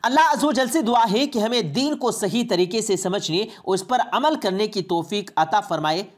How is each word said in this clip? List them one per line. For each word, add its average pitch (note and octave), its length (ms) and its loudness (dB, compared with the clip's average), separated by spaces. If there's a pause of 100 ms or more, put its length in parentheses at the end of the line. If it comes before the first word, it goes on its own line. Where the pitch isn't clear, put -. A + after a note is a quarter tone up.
अल्लाह C4 220 4
अज़्ज़ C#4+ 200 2
व D4+ 80 2
जल B3+ 140 2
से D#4 140 0
दुआ A#3 220 4
है A#3 240 2
कि B3 120 -2
हमें G#3+ 340 0
दीन C#4 220 0
को B3+ 160 -2
सही G#3+ 320 0
तरीके F#3 380 0
से G3 160 0
समझने F#3 500 -2 (200)
और F#3+ 80 2
इस F#3+ 60 -2
पर B3 180 -2
अमल C#4+ 360 0
करने G#3 320 -2
की G#3 140 -4
तौफीक F#3 560 -4
अता D#3+ 220 2
फरमाए। D#3+ 460 -2 (120)